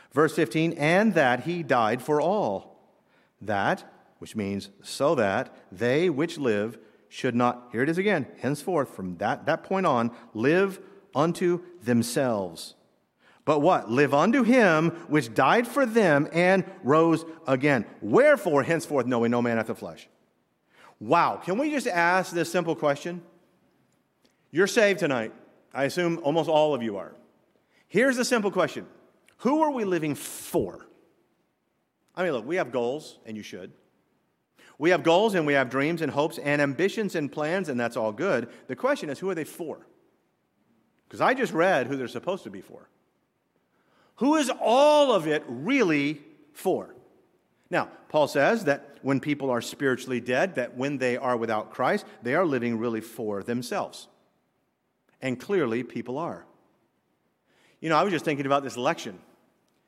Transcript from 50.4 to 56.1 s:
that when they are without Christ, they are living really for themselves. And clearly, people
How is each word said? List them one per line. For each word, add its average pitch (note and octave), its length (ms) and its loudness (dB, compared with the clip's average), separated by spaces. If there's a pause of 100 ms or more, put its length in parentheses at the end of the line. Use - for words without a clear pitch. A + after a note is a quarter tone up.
that A#2+ 200 -6
when C3+ 240 -4
they B2 180 0
are B2+ 180 -2
without A2+ 360 -4
Christ, D#3 340 -2 (180)
they A#2+ 100 -2
are F3+ 120 2
living A#2+ 320 -2
really A2+ 240 -4
for G#2+ 420 -8
themselves. A#2+ 640 -8 (1120)
And B2+ 180 -4
clearly, C3 440 -2
people A#2+ 340 -10